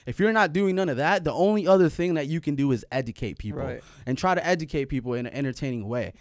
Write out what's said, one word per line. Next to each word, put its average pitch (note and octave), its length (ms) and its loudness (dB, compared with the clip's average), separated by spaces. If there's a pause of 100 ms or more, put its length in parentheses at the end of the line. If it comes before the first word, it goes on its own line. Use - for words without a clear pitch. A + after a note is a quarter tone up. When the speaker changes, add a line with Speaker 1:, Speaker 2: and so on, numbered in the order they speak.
Speaker 1:
If B2 140 -6
you're G#3 140 4
not G3 200 4
doing F#3+ 220 2
none F#3+ 140 0
of B2+ 80 -2
that, F3 260 0
the D3+ 100 0
only G3 340 2
other F#3 220 8
thing F3 260 -2
that D3 120 -2
you D#3+ 140 -2
can D3 140 -2
do C#3 160 2
is A2+ 200 0
educate A#2 460 -6
people G#2+ 240 -8
Speaker 2:
Right. B2+ 200 -8 (240)
Speaker 1:
and C3 120 -2
try F#3 180 2
to E3+ 100 -2
educate D#3+ 400 -2
people B2+ 280 -4
in B2 140 -4
an - 60 -12
entertaining B2+ 540 -6
way. A2+ 340 -4